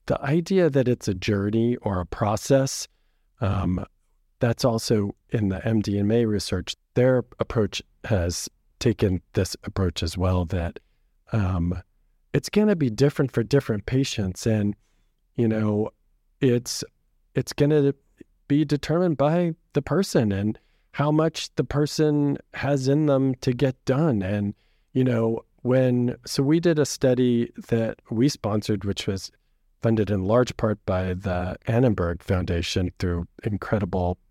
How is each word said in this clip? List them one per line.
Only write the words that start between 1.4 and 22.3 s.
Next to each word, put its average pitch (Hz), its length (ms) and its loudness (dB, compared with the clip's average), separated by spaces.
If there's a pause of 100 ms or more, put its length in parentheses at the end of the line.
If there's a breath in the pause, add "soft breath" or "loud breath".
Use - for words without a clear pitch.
or 98 240 -2
a 87 60 -4
process, 135 800 0 (540)
um, 95 460 -2 (540)
that's 117 240 0
also 113 500 0 (160)
in 107 180 0
the 95 180 -4
M 113 140 2
D 101 180 -2
M 101 120 0
A 117 160 2
research. 98 500 -4 (180)
Their 127 300 4 (140)
approach - 420 -2 (240)
has 90 440 -2 (320)
taken 101 420 0 (100)
this - 320 -2
approach 95 380 -2
as 87 160 -6
well, 90 280 2
that, 85 340 -6 (520)
um, 92 480 0 (540)
it's 143 140 -2
gonna 208 280 2
be 143 140 0
different 135 400 0
for 120 120 -2
different 110 440 0
patients. 127 600 -2
And, 104 280 0 (600)
you 120 100 2
know, 110 440 0 (500)
it's, 123 420 0 (520)
it's - 180 -4
gonna 143 420 2 (540)
be 147 160 2
determined 156 520 0
by 160 380 0 (200)
the 147 80 0
person 143 500 0
and 104 260 -2 (320)
how 147 220 0
much 156 420 0
the 143 100 0
person 147 720 2 (160)